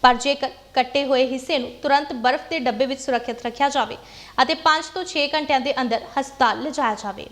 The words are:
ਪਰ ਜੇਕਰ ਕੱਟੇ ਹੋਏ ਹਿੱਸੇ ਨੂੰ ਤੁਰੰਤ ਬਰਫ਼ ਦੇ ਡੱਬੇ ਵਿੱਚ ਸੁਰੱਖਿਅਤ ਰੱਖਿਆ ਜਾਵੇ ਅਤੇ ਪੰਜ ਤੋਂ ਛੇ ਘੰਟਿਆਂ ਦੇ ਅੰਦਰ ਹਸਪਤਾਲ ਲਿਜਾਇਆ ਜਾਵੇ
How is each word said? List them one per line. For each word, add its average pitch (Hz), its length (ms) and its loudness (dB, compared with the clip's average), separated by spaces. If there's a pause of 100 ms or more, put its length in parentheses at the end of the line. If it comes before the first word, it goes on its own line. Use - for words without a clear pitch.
ਪਰ 247 120 8
ਜੇਕਰ 269 360 0 (240)
ਕੱਟੇ 262 300 2
ਹੋਏ 262 220 4
ਹਿੱਸੇ 262 320 -2
ਨੂੰ 247 120 -4 (120)
ਤੁਰੰਤ 294 300 2
ਬਰਫ਼ 254 380 0
ਦੇ 330 80 -2
ਡੱਬੇ 247 280 0
ਵਿੱਚ 269 140 -4
ਸੁਰੱਖਿਅਤ 240 460 -4
ਰੱਖਿਆ 254 220 0
ਜਾਵੇ 262 280 -2 (460)
ਅਤੇ 320 120 2
ਪੰਜ 320 300 2 (100)
ਤੋਂ 370 100 -4
ਛੇ 294 240 -2
ਘੰਟਿਆਂ 294 320 0
ਦੇ 262 200 -2
ਅੰਦਰ 233 200 0 (200)
ਹਸਪਤਾਲ 240 420 0
ਲਿਜਾਇਆ 262 320 -2
ਜਾਵੇ 196 380 -10